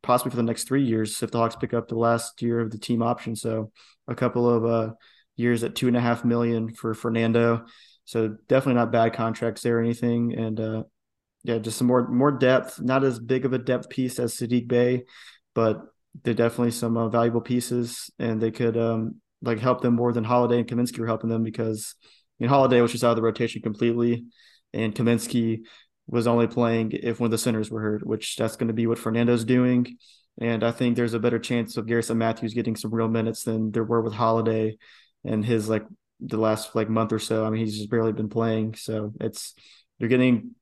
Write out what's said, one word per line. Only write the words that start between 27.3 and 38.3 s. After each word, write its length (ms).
the 60
centers 320
were 120
hurt, 260
which 280
that's 200
gonna 180
be 140
what 100
Fernando's 480
doing. 520
And 220
I 80
think 240
there's 180
a 60
better 200
chance 380
of 80
Garrison 320
Matthews 380
getting 200
some 180
real 160
minutes 340
than 280
there 120
were 180
with 120
Holiday 640
and 220
his, 240
like, 160
the 180
last, 380
like, 140
month 220
or 80
so. 260
I 40
mean, 140
he's 140
just 120
barely 240
been 160
playing. 460